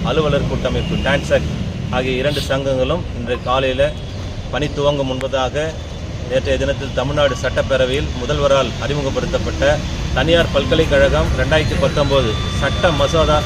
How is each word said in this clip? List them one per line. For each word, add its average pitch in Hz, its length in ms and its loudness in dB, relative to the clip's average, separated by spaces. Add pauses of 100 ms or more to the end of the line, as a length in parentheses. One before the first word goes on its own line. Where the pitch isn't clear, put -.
அலுவலர் 143 440 2
கூட்டமைப்பு 123 460 -2
டான்செக் 139 520 2 (440)
ஆகிய 127 300 -2
இரண்டு 143 200 0
சங்கங்களும் 135 640 0 (140)
இன்று 120 260 -2
காலையில 131 380 2 (680)
பணி 143 240 -2
துவங்கும் 143 360 0
முன்பதாக 131 560 -2 (640)
நேற்றைய 131 280 0
தினத்தில் 135 360 -2
தமிழ்நாடு 139 480 2
சட்டப்பேரவையில் 135 760 0
முதல்வரால் 135 540 2 (100)
அறிமுகப்படுத்தப்பட்ட 143 960 0 (360)
தனியார் 160 380 2
பல்கலைக்கழகம் 143 840 4
ரெண்டாயிரத்தி 151 420 2
பத்தொன்பது 135 520 2 (280)
சட்ட 139 300 2
மசோதா 151 560 2